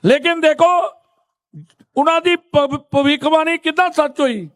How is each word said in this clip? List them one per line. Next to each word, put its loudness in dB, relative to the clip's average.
लेकिन 2
देखो, 2
उन्हां 0
दी 0
भव-, -2
भविष्यवाणी 0
कितना -2
सच -2
हुई। -4